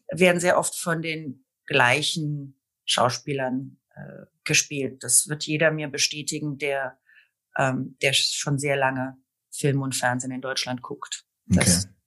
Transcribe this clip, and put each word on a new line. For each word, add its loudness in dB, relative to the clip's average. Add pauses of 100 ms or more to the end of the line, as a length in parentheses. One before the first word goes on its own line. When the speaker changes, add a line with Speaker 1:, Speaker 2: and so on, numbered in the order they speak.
(100)
Speaker 1:
werden 4
sehr 4
oft -2
von -2
den -8 (220)
gleichen 2 (260)
Schauspielern, 0 (160)
äh, -16 (180)
gespielt. -2
Das 2
wird -6
jeder 2
mir -4
bestätigen, -4
der, -4 (580)
ähm, 0
der 2
schon 0
sehr 0
lange 0 (340)
Film 0
und -4
Fernsehen -2
in -8
Deutschland -4
guckt. -12 (220)
Das 4
Speaker 2:
Okay. -20 (140)